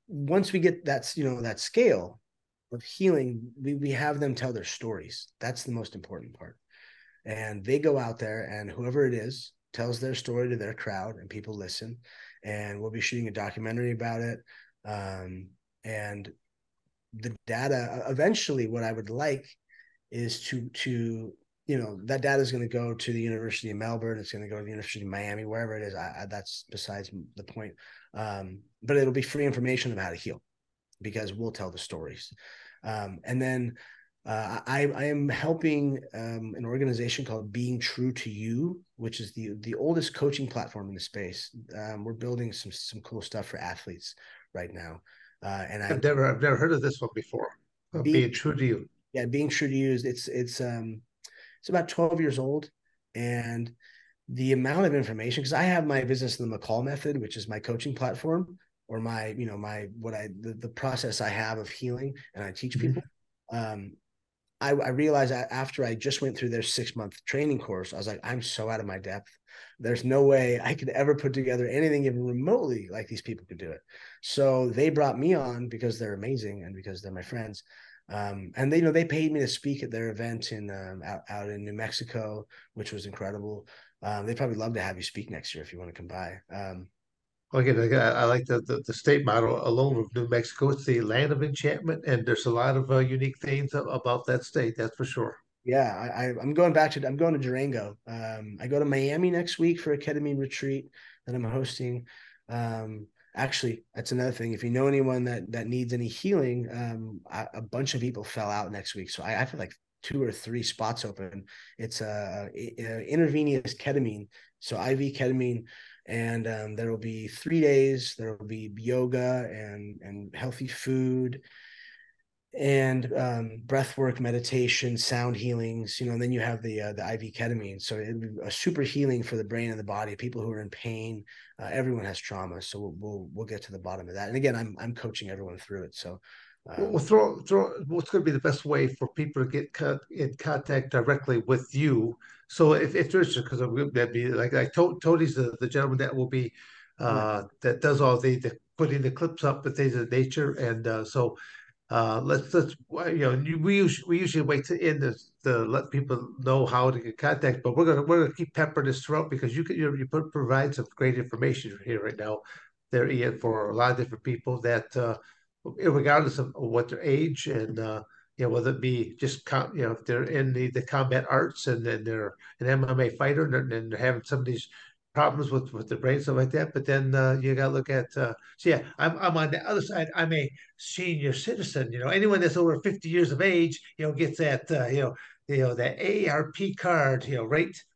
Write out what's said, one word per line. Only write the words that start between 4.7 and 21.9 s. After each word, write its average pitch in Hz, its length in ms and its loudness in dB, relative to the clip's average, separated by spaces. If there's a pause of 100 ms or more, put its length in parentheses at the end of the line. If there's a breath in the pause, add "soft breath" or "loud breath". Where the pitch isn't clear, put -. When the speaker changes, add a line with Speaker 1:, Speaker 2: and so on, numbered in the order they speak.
Speaker 1:
That's 123 240 -6
the 123 80 -6
most 110 240 -8
important - 420 -14
part. 85 180 -20 (720 soft breath)
And 107 380 -8
they 135 160 2
go 147 180 4
out 117 220 -4
there, 110 240 -4
and 104 260 -8
whoever 123 340 0
it 123 100 2
is 117 380 -8 (200)
tells 117 260 -4
their 131 160 -4
story 123 340 -2
to 123 80 -2
their 107 180 -6
crowd, 104 420 -8
and - 120 -16
people 104 260 -12
listen. 110 440 -10 (460 loud breath)
And 104 360 -6
we'll 110 120 -6
be 113 80 -6
shooting 117 280 -2
a 101 40 -8
documentary 110 580 -4
about 117 300 -4
it. 120 180 -6 (460 loud breath)
Um, 95 640 -10 (360)
and 104 460 -8 (840)
the 113 200 -8 (120)
data, 120 600 -2
uh, 135 40 -2
eventually 135 580 2
what 117 160 -2
I 113 80 -2
would 110 180 -8
like 139 360 -2 (640 soft breath)
is 117 340 -6
to, 123 260 -6
to, 117 640 -4 (320)
you 139 120 0
know, 104 260 -6